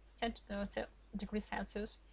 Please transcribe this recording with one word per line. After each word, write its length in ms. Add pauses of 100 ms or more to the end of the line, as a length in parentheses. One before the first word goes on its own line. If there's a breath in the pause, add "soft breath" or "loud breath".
(200)
cent-, 300
uh, 160
ce-, 220 (280)
degrees 300
Celsius, 520 (140 loud breath)